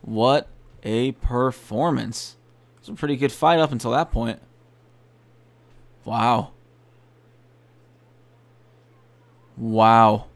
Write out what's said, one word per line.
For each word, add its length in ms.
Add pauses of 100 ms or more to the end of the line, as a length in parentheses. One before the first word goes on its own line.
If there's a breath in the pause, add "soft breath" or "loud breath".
What 480 (340)
a 300
performance. 1200 (440)
It's 100
a 40
pretty 220
good 160
fight 280
up 120
until 200
that 200
point. 300 (1600)
Wow. 480 (3000)
Wow. 720 (100)